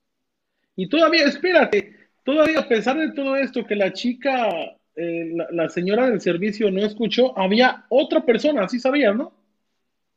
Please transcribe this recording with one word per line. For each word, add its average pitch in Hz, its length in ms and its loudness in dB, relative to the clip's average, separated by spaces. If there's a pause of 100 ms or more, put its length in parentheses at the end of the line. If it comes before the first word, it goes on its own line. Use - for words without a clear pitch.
(760)
Y 185 140 -6
todavía, 320 360 4
espérate, 285 840 0 (140)
todavía 311 380 2
a - 60 -4
pesar 240 300 0
de 320 140 -2
todo 269 240 -4
esto, 269 300 -4
que 214 100 -4
la 190 180 0
chica, 247 560 -4 (460)
eh, 165 400 -6
la, 165 160 -6
la 165 180 -2
señora 208 400 0
del 214 120 0
servicio 202 500 -2
no 190 100 -2
escuchó, 214 560 0
había 208 520 2
otra 311 360 2
persona, 240 440 2
sí 247 100 -4
sabías, 262 360 2
¿no? 302 180 -6 (840)